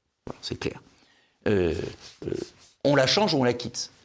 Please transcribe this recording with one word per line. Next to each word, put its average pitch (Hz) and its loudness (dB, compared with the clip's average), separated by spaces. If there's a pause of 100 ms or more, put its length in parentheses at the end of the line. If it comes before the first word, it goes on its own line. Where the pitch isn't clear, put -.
(260)
Voilà, - -12
c'est - -8
clair. - -8 (680)
Euh, 90 2 (540)
euh, - -6 (540)
on 143 4
la 135 4
change 202 2
ou 151 2
on 131 4
la 120 4
quitte, - -8 (140)